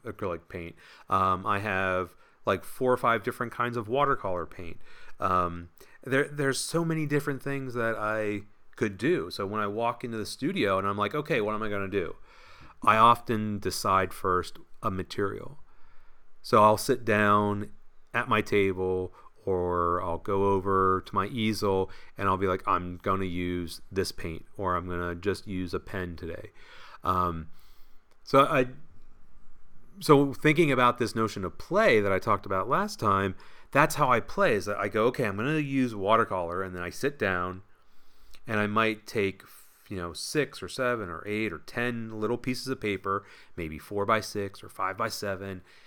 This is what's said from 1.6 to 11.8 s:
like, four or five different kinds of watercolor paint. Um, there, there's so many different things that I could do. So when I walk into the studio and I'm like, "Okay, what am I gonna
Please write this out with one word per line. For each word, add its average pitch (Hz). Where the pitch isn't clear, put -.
like, 95
four -
or 123
five 117
different 120
kinds 120
of 107
watercolor 117
paint. 85
Um, 87
there, 135
there's 143
so 165
many 160
different 143
things 135
that 113
I 107
could 101
do. 117
So 98
when 104
I 104
walk 117
into 113
the 104
studio 127
and 98
I'm 101
like, 101
"Okay, 147
what 107
am 107
I 110
gonna 98